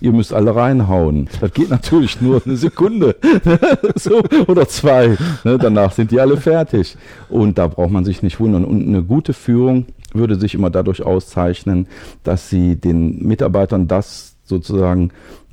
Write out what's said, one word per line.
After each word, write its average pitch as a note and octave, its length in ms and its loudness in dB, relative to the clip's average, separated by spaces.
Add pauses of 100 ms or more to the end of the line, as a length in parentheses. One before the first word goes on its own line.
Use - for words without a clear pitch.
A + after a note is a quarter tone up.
ihr B2 100 0
müsst A2+ 220 0
alle G#2+ 200 2
reinhauen." F#2+ 760 0 (100)
Das G2+ 140 -4
geht E3+ 160 -2
natürlich C#3 500 0
nur B2+ 260 2
eine C3 120 -4
Sekunde, E3+ 580 0 (400)
<laughs> - 400 0
so, G#3+ 260 2 (260)
oder F3+ 200 2
zwei, B2+ 480 4 (300)
ne, B2 120 2
danach G#2+ 360 2
sind A2+ 180 -2
die A#2+ 80 2
alle C3+ 160 4
fertig. D3+ 600 0 (320)
Und G#2+ 280 0
da F2+ 100 2
braucht E2+ 240 -2
man G2 120 0
sich F#2 180 -4
nicht G2 200 -4
wundern. G2+ 240 2
Und - 200 -2
eine G2 160 0
gute A#2+ 300 -2
Führung B2+ 540 0 (280)
würde A2 220 0
sich G2 200 -2
immer F#2 160 0
dadurch F#2 320 -2
auszeichnen, F2+ 840 -2 (380)
dass F2+ 240 -4
sie F2+ 260 0
den E2 500 -2
Mitarbeitern G2 640 0
das - 560 -6
sozusagen, F2+ 680 -2 (420)